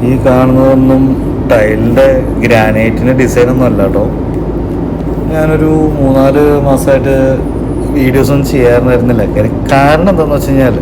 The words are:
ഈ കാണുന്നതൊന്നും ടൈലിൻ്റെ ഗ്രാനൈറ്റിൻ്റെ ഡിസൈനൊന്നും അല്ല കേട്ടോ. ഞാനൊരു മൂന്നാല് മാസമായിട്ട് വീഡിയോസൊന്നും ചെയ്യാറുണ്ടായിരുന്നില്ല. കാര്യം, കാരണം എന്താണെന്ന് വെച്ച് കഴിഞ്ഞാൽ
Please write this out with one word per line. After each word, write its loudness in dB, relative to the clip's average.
ഈ 0
കാണുന്നതൊന്നും 2
ടൈലിൻ്റെ 2
ഗ്രാനൈറ്റിൻ്റെ 0
ഡിസൈനൊന്നും 0
അല്ല 0
കേട്ടോ. -2
ഞാനൊരു 0
മൂന്നാല് 2
മാസമായിട്ട് 0
വീഡിയോസൊന്നും 0
ചെയ്യാറുണ്ടായിരുന്നില്ല. 0
കാര്യം, -2
കാരണം 2
എന്താണെന്ന് 0
വെച്ച് -4
കഴിഞ്ഞാൽ 2